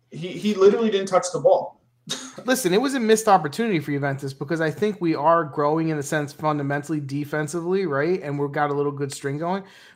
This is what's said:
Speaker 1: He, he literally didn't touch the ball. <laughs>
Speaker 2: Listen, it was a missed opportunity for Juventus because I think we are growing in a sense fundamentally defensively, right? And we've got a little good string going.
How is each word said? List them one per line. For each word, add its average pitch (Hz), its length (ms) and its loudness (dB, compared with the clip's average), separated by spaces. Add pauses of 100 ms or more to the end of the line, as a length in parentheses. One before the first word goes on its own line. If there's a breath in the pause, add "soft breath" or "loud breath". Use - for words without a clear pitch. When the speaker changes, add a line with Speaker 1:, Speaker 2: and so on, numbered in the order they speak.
Speaker 1:
He, 160 200 -10
he 202 260 -2
literally 208 340 6
didn't 190 180 -2
touch 180 240 2
the 156 80 -4
ball. - 400 2 (280)
<laughs> - 380 -12
Speaker 2:
Listen, 220 280 2
it 214 80 4
was 269 140 -2
a 262 40 0
missed 220 300 4
opportunity 185 500 2
for 147 120 -6
Juventus 139 420 -4
because 156 260 -4
I 156 120 0
think 202 280 -2
we 165 160 0
are 165 300 4
growing 151 440 0
in 156 100 -2
a 139 40 -4
sense 147 300 -4
fundamentally 147 680 -2
defensively, 151 840 -2
right? 160 360 0
And 143 160 -6
we've 143 140 -2
got 147 200 0
a - 20 -2
little 143 180 0
good 139 220 -6
string 139 240 -6
going. 180 260 -4 (320 soft breath)